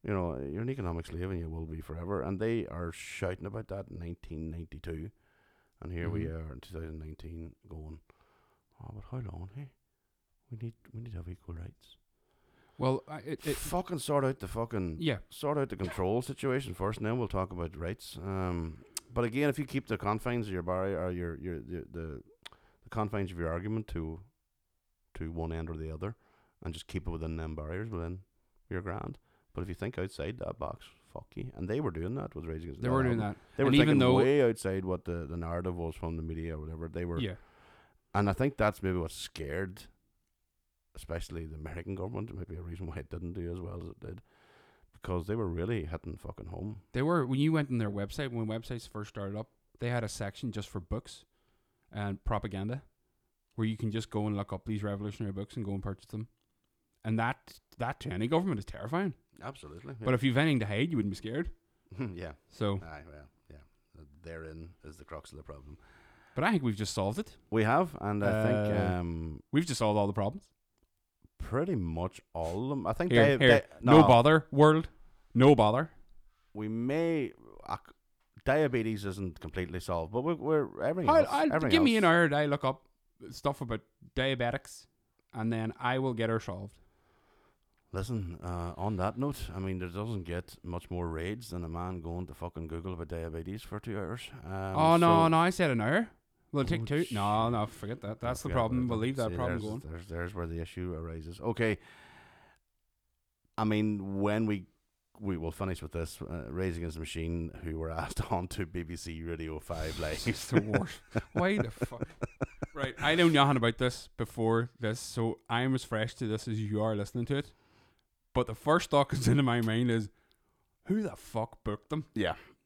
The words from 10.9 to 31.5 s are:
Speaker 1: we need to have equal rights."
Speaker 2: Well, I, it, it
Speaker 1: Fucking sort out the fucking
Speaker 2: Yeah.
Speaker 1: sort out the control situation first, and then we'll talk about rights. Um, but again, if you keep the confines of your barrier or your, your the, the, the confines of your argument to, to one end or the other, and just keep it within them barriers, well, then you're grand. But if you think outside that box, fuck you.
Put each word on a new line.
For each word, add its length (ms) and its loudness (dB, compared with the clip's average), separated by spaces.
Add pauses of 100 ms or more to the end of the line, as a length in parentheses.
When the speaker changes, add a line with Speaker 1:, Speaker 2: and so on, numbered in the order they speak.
Speaker 1:
we 60 -10
need 120 -12
to 60 -8
have 100 -10
equal 280 -12
rights." 400 -14 (840)
Speaker 2:
Well, 300 0
I, 100 -10
it, 260 -8
it 120 0
Speaker 1:
Fucking 420 -4
sort 260 2
out 140 0
the 80 -10
fucking 540 -2
Speaker 2:
Yeah. 160 0 (140)
Speaker 1:
sort 280 -2
out 100 0
the 80 -6
control 460 0
situation 520 -2
first, 260 -2
and 60 -2
then 120 0
we'll 80 0
talk 240 -2
about 260 -6
rights. 460 -8
Um, 560 -2 (340)
but 120 0
again, 240 2
if 100 0
you 60 -4
keep 240 -4
the 100 -2
confines 480 -2
of 60 -6
your 100 -2
barrier 420 0
or 60 0
your, 280 -4
your 200 -6
the, 320 -8
the, 320 -10 (600)
the 60 -20
confines 420 -2
of 60 -8
your 120 0
argument 380 -4
to, 320 -6 (920)
to 180 -8
one 200 -4
end 160 -4
or 80 -8
the 140 -8
other, 240 -6 (480)
and 100 -6
just 140 -12
keep 220 -6
it 20 -2
within 260 -4
them 200 -6
barriers, 340 -8
well, 120 -6
then 180 -6 (500)
you're 100 -4
grand. 380 -8 (360)
But 80 -4
if 60 -6
you 60 -4
think 240 -6
outside 400 -6
that 220 -8
box, 260 -8 (260)
fuck 220 -12
you. 220 -8